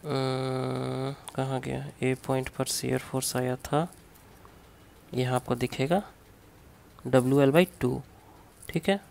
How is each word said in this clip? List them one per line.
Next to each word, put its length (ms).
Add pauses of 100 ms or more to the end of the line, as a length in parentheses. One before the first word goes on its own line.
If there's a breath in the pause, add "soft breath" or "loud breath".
अ, 40 (1300)
कहाँ 240
गया? 240 (180)
ए 120 (120)
पॉइंट 220
पर 180
शियर 340
फोर्स 360
आया 220
था, 280 (1300)
यहाँ 200
आपको 200
दिखेगा 480 (1040)
डब्ल्यू 340
एल 100
बाई 180 (120)
टू, 200 (680)
ठीक 200
है। 120 (100)